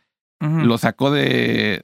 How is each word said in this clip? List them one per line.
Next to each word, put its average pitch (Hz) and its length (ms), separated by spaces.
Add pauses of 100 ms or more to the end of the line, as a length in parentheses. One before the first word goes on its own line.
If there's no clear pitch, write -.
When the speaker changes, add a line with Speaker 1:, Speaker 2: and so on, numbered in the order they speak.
(400)
Speaker 1:
Ujú. 151 260
Speaker 2:
lo 117 120
sacó 127 320
de, 120 720